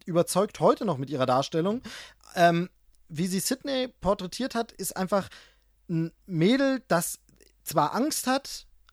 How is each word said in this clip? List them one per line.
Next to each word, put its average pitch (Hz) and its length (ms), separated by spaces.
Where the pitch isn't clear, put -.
überzeugt 180 540
heute 202 260
noch 165 120
mit 135 120
ihrer 131 160
Darstellung. 160 560
Ähm, 170 340
wie 170 180
sie 185 120
Sidney 262 500
porträtiert 202 560
hat, 233 160
ist - 240
einfach 190 320
ein 165 220
Mädel, 247 640
das - 320
zwar 151 300
Angst 269 340
hat, - 400